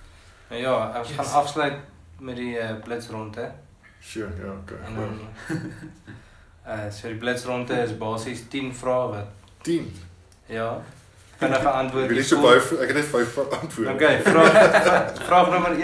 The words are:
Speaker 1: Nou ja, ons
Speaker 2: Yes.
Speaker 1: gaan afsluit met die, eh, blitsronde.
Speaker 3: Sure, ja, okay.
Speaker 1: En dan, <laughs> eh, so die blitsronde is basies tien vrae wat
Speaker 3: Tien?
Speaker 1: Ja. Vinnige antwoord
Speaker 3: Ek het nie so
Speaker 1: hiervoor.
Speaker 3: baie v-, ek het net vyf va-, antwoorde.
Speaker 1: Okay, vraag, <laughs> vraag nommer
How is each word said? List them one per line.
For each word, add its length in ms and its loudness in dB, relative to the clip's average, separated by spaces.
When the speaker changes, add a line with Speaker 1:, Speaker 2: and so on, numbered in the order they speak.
Speaker 1:
Nou 120 -10
ja, 380 -2
ons 80 -8
Speaker 2:
Yes. 100 -10
Speaker 1:
gaan 240 0
afsluit 320 -2
met 160 -10
die, 240 -6
eh, 240 -6
blitsronde. 680 -10
Speaker 3:
Sure, 300 -10
ja, 80 -10
okay. 260 -14
Speaker 1:
En 80 -10
dan, 240 -8
<laughs> 0 -
eh, 280 -10
so 160 -12
die 100 -8
blitsronde 640 -4
is 160 -4
basies 500 -6
tien 280 -6
vrae 340 -2
wat 180 -10
Speaker 3:
Tien? 300 -2
Speaker 1:
Ja. 360 -6
Vinnige 320 2
antwoord 340 0
Speaker 3:
Ek 60 0
het 80 2
nie 80 2
so 100 4
Speaker 1:
hiervoor. 140 8
Speaker 3:
baie 120 10
v-, 200 0
ek 60 0
het 80 0
net 100 0
vyf 280 0
va-, 280 -4
antwoorde. 320 -4
Speaker 1:
Okay, 280 4
vraag, 1040 6
<laughs> 40 -8
vraag 220 6
nommer 220 0